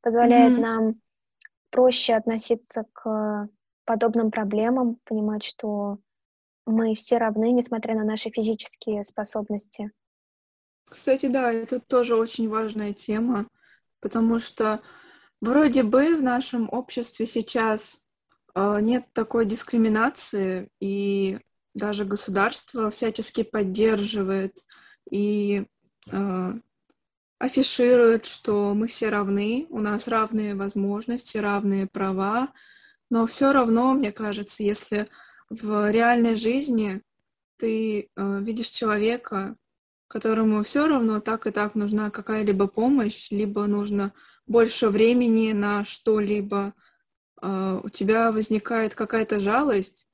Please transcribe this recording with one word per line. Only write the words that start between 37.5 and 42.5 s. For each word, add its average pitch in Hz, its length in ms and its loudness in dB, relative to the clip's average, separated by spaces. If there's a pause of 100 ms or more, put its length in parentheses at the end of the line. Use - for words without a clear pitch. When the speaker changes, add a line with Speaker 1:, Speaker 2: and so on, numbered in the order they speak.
Speaker 2:
ты, 220 580 -4
э, 196 260 -4
видишь 226 280 -4
человека, 214 840 -2 (520)
которому 220 560 0
все 294 240 2
равно 226 320 2
так 220 280 -4
и 208 40 -4
так 208 240 -2
нужна 208 340 -2
какая-либо 208 580 -2